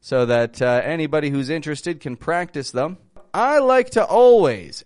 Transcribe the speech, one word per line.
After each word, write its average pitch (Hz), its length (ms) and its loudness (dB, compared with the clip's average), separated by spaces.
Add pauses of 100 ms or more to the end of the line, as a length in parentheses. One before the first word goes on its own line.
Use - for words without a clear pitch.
so 127 260 0
that, 117 360 0
uh, 123 220 2
anybody 151 460 -2
who's 139 200 -4
interested 156 500 -8
can 127 160 -12
practice 165 540 -6
them. 151 280 -6 (360)
I 269 240 0
like 254 320 2
to 220 140 0
always 180 800 2